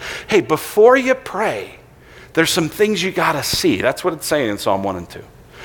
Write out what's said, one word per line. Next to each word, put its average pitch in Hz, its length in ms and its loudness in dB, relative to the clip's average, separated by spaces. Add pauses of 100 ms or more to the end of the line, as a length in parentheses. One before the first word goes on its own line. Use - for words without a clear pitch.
(280)
Hey, 202 140 4
before 208 560 4
you 262 160 0
pray, 185 640 -6 (560)
there's 165 160 2
some 165 180 0
things 208 360 0
you 190 80 -2
gotta 160 320 -2
see. 123 360 0
That's 123 240 0
what 160 80 0
it's 160 140 -10
saying 139 240 0
in 104 80 -4
Psalm 98 240 -2
one 98 140 -4
and 87 120 -10
two. - 160 -16 (420)